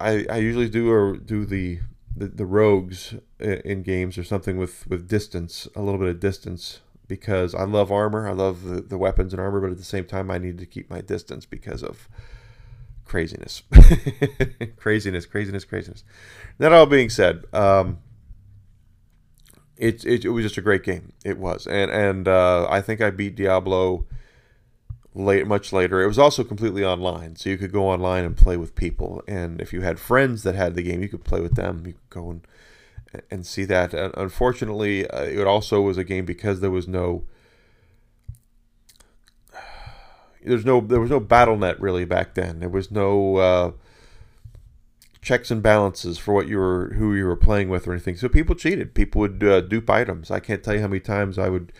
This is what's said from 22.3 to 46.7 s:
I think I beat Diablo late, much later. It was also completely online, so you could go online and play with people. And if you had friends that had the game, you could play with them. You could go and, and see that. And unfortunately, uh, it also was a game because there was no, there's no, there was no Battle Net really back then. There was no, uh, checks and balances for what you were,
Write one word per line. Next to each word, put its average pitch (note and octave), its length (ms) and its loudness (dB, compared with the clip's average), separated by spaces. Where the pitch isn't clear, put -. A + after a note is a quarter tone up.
I G2 120 0
think A2 200 -4
I G#2+ 80 2
beat G2 260 -6
Diablo F#2 720 0
late, G2 320 2
much G#2 260 -2
later. F#2 280 2
It G2 60 4
was G#2 120 0
also C#3+ 240 6
completely G2+ 420 -4
online, F2 500 -4
so - 140 -8
you G2 80 -2
could F#2+ 140 -8
go G2 180 0
online F#2 340 -2
and E2+ 140 -6
play F2+ 200 6
with E2 180 -8
people. - 520 -8
And F2 320 -8
if - 140 -12
you F2+ 80 -6
had F2 180 -4
friends B2 440 0
that F#2 120 -2
had F2 200 -2
the F2+ 80 -6
game, F2 180 -6
you G2+ 80 -8
could - 160 -14
play F#2 160 -2
with E2+ 140 -2
them. F2+ 300 -6
You F2 80 -14
could - 180 -20
go F2 180 -14
and, E2+ 180 -14
and F2+ 140 -10
see F#2+ 200 -8
that. F2+ 280 0
And E2+ 220 -4
unfortunately, G#2 920 -2
uh, C2 140 -6
it G2 240 -2
also G#2 340 2
was G2 160 0
a F#2+ 60 -4
game F#2+ 220 -4
because F#2 360 -4
there F#2+ 100 0
was F2+ 160 -4
no, F2 380 -4
there's A2+ 200 0
no, B2+ 140 6
there A#2 200 2
was A#2+ 100 0
no C#3 100 2
Battle A2+ 380 4
Net F#2+ 240 -2
really F2+ 240 -2
back F2+ 300 -2
then. F2 240 -6
There F2 100 -8
was F#2+ 220 -4
no, G2 460 2
uh, F2+ 340 4
checks B2 300 0
and A2+ 100 -2
balances G2+ 560 2
for G#2 160 -2
what F#2 140 2
you G2+ 100 -4
were, F#2 400 -2